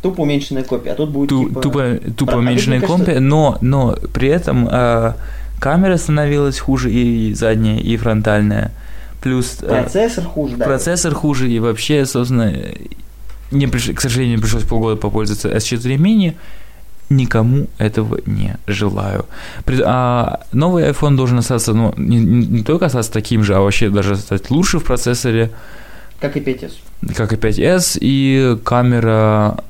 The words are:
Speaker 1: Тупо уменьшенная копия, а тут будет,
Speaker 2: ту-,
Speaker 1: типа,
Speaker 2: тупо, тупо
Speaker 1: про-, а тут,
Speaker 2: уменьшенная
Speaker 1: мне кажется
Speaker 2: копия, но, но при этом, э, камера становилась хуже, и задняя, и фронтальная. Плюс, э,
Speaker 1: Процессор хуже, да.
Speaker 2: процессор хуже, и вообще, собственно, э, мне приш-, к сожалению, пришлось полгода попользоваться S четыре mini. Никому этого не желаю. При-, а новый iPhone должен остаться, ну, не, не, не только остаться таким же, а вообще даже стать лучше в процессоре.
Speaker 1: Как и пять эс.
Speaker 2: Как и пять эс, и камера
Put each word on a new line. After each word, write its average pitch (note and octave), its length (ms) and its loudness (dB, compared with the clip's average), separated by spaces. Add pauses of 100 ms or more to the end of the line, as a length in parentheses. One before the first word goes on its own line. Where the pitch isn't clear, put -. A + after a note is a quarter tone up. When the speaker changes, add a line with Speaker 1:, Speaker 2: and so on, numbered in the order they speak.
Speaker 1:
Тупо F3+ 200 -2
уменьшенная C#3+ 420 0
копия, - 280 -4
а - 40 -4
тут D#3 140 -2
будет, C#3 200 0
Speaker 2:
ту-, C3 200 2
Speaker 1:
типа, B2+ 120 -4
Speaker 2:
тупо, - 0 -
тупо C#3 180 0
Speaker 1:
про-, B2 300 -2
а A2+ 80 -6
тут, B2+ 180 0
Speaker 2:
уменьшенная B2 440 2
Speaker 1:
мне D#3 80 0
кажется F3+ 180 2
Speaker 2:
копия, D#3+ 140 2
но, C#3+ 420 4
но B2+ 360 2 (160)
при C3 160 2
этом, C#3 420 2
э, A#2 420 2 (460)
камера F3 380 2
становилась D3 640 0
хуже, B2+ 320 0
и A#2 420 2
задняя, A2 460 2
и - 180 -2
фронтальная. G#2+ 720 2 (500)
Плюс, B2+ 420 -2
э, - 40 -6
Speaker 1:
Процессор F#3 560 0
хуже, D3 320 -4
да. B2 100 -2
Speaker 2:
процессор D3 480 0
хуже, C3+ 380 0
и A#2 80 0
вообще, A#2 460 0
собственно, A#2+ 500 0
э, G#1+ 180 -8 (760)
мне C#3 160 2
приш-, A#2+ 260 -2
к - 60 -6
сожалению, A#2+ 400 0
пришлось G#2+ 240 2
полгода A2+ 320 2
попользоваться G#2 540 -2
S G#2+ 160 0
четыре B2 320 -2
mini. F#3 380 4 (720)
Никому B2 580 2 (100)
этого A2 480 -2
не G2+ 400 -2
желаю. G2 600 -2 (380)
При-, C3 220 2
а B2 560 0 (100)
новый D#3+ 380 2
iPhone C#3+ 260 2
должен B2+ 220 2
остаться, A#2 360 0
ну, A2+ 240 2
не, A2 200 2
не, A#2 300 4
не A2+ 160 0
только F3 240 0
остаться A#2+ 260 -2
таким A2 300 0
же, G2+ 120 2
а G2 40 4
вообще G2 320 4
даже G2+ 240 2
стать G2 340 -4
лучше E3 300 2
в D#3 40 -4
процессоре. A#2+ 680 0 (680)
Speaker 1:
Как C#3+ 160 -4
и D3 40 -2
пять C3 240 -4
эс. - 160 -12 (360)
Speaker 2:
Как G#2 180 -2
и A2 40 0
пять - 220 2
эс, F3 420 2
и C3+ 640 2
камера A2 960 2 (120)